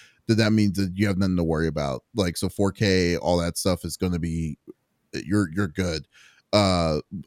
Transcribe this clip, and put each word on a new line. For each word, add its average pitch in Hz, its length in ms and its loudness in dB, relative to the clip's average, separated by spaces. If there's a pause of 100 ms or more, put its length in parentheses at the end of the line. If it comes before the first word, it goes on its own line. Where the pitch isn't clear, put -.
(280)
then 113 80 4
that 110 160 4
means 104 240 2
that 98 200 -2
you 104 120 2
have 92 100 0
nothing 95 200 2
to 85 40 2
worry 82 240 0
about. 71 380 -4 (100)
Like, 90 220 0
so 95 120 -4
four 98 220 0
K, 92 460 2
all 87 220 0
that 85 200 -4
stuff 90 260 -2
is 82 120 -8
gonna 90 240 -2
be, 82 360 -4 (560)
you're, 95 400 -2
you're 98 140 -2
good. 80 400 -4 (460)
Uh, 87 480 2 (260)